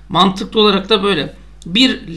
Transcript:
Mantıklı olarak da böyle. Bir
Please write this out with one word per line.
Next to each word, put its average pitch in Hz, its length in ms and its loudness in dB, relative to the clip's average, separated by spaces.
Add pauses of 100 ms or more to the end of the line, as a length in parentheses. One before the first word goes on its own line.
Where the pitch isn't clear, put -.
Mantıklı 190 520 0
olarak 196 280 2
da 208 140 2
böyle. 170 320 -2 (320)
Bir 220 400 0 (100)